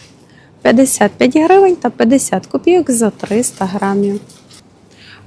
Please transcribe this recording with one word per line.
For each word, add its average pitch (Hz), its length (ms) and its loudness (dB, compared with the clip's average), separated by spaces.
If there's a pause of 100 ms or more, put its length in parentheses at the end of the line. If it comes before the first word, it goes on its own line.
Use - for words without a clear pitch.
(600)
П'ятдесят 247 500 2
п'ять 254 260 0
гривень 370 380 4
та 240 140 -4
п'ятдесят 233 560 -2
копійок 339 460 -2
за 226 180 0
триста - 560 -6
грамів. 202 540 -4 (1080)